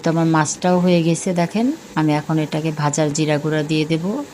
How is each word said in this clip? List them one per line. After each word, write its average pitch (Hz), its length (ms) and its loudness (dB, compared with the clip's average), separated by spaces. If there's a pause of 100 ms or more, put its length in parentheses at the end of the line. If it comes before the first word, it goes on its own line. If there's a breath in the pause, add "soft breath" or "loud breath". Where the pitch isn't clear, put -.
তো 170 60 0
আমার 165 160 2
মাছটাও 165 540 2
হয়ে 175 240 4
গেছে 165 300 0
দেখেন। 190 380 0 (240)
আমি 156 180 4
এখন 151 260 0
এটাকে 156 380 -2
ভাজার 147 360 0
জিরা 151 240 0
গুঁড়া 151 260 -2
দিয়ে 156 220 0
দেব। 175 380 -2 (100)